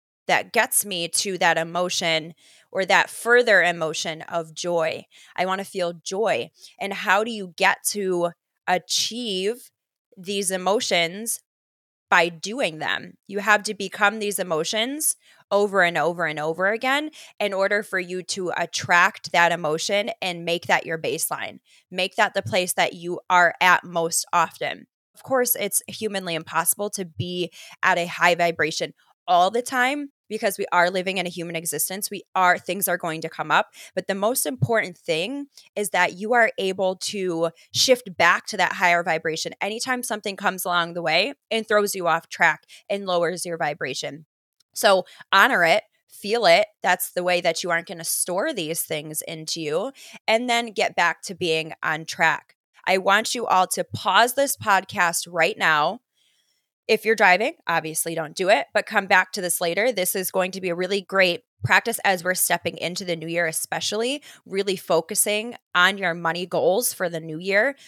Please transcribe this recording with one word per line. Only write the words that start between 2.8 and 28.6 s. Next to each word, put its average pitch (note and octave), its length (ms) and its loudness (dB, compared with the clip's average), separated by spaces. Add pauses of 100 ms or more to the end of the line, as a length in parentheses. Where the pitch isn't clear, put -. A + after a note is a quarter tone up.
that F3+ 240 4
further A#3 540 4
emotion E3 600 -2
of D#3+ 300 -6
joy. E3 520 -2 (320)
I F3+ 80 0
wanna F#3 180 -2
feel F3 300 -4 (100)
joy. F3 480 -2 (280)
And G3 140 -6
how F#3+ 300 2
do A#3 80 -4
you F#3+ 240 -10
get F#3+ 220 2 (140)
to F3+ 400 -2 (360)
achieve G3+ 1040 -4 (460)
these G3 340 -4
emotions? F#3+ 880 -2 (680)
By F3 200 6
doing F3 500 -6
them. C3 360 -6 (120)
You G3+ 120 -8
have G#3 240 2
to G#3 100 -6
become G3+ 460 0
these G#3 200 -4
emotions G#3+ 800 -2 (340)
over G3+ 300 4
and E3+ 160 2
over E3+ 280 0
and D3+ 140 -4
over E3 320 0
again C4+ 400 -2 (260)
in G#3 160 -2
order G3+ 300 0
for F#3+ 160 -4
you F3+ 240 -6
to F3+ 320 -6
attract - 800 2
that E3+ 180 6
emotion E3+ 600 -2 (100)
and F3 240 -6
make E3+ 220 -2
that - 180 0
your E3 120 -4
baseline. C#3+ 600 -6 (320)
Make F#3 240 -4
that G#3 180 2
the G3 80 -2
place F#3 320 -2
that F3+ 200 2
you F3 260 -8 (100)
are F3+ 300 6
at F3+ 240 6
most E3+ 480 -2
often. E3 560 -2 (280)
Of - 80 -20
course, B3 360 0
it's G3+ 280 -2
humanly F#3+ 480 -6
impossible E3 560 -4
to G3 120 -8
be F3 480 -6 (320)
at F3 140 4
a E3+ 100 0
high E3+ 280 4
vibration E3 580 0 (340)